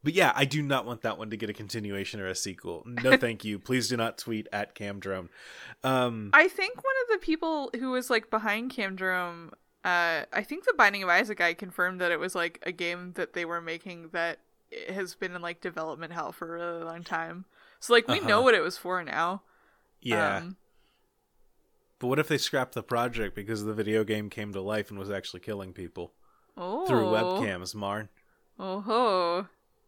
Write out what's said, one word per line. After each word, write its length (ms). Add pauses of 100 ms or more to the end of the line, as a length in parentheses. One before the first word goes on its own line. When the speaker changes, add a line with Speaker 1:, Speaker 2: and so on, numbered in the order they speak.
Speaker 1:
but 100
yeah, 220
I 100
do 180
not 240
want 140
that 180
one 100
to 80
get 120
a 40
continuation 640
or 80
a 60
sequel. 540
No, 300
Speaker 2:
<laughs> 0
Speaker 1:
thank 280
you. 140
Please 280
do 100
not 200
tweet 340
at 220
Cam 260
Drone. 300 (540)
Um, 500
Speaker 2:
I 140
think 300
one 260
of 160
the 40
people 460 (100)
who 120
was, 180
like, 220
behind 400
Cam 240
Drone, 560 (340)
uh, 380 (100)
I 100
think 220
the 100
Binding 280
of 60
Isaac 280
guy 160
confirmed 480
that 100
it 80
was, 140
like, 320
a 60
game 420
that 200
they 120
were 160
making 520
that 260 (500)
has 240
been 220
in, 80
like, 180
development 520
hell 180
for 160
a 120
really 240
long 200
time. 420 (340)
So, 140
like, 140
we 120
Speaker 1:
Uh-huh. 80
Speaker 2:
know 140
what 140
it 80
was 140
for 260
now. 400 (580)
Speaker 1:
Yeah. 360
Speaker 2:
Um, 200 (1400)
Speaker 1:
But 80
what 100
if 100
they 120
scrapped 340
the 80
project 540
because 280
the 120
video 280
game 280
came 220
to 80
life 280
and 80
was 140
actually 300
killing 320
people? 400 (440)
Speaker 2:
Oh. 280
Speaker 1:
Through 200
webcams, 720
Marn. 340 (500)
Speaker 2:
Oh-ho. 880 (400)